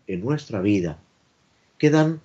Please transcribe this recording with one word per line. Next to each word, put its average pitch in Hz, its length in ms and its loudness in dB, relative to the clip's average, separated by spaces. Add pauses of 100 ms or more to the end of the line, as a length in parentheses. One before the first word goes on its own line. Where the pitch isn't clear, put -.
en 90 160 -6
nuestra 143 360 -4
vida, 90 380 0 (800)
quedan 156 460 2